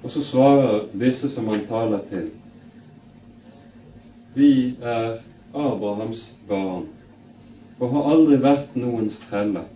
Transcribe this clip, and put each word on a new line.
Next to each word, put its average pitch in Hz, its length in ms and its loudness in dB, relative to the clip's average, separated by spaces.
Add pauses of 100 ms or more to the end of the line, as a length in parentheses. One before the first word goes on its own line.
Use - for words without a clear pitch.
Og - 80 -10
så 147 80 -4
svarer 131 600 4 (100)
disse 123 400 -2
som 110 160 -6
han 107 160 -2
taler 110 460 -2
til: 87 160 -6 (2000)
"Vi 131 480 4
er 113 400 -4 (320)
Abrahams 107 920 -6
barn 95 460 -6 (880)
og 123 160 -2
har 147 180 0
aldri 151 300 6
vært 139 340 0
noens 117 400 -4 (140)
treller. 104 340 -4 (120)